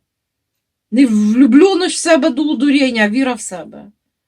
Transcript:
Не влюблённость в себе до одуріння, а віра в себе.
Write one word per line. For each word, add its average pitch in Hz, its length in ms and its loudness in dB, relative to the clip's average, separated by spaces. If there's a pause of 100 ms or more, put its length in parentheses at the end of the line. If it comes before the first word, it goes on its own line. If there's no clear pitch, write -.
(920)
Не 262 140 2
влюблённость 254 880 2
в - 40 -10
себе 320 300 2
до 294 220 -4
одуріння, 262 540 0
а 202 40 -2
віра 254 240 -2
в 220 80 -12
себе. - 500 -16 (360)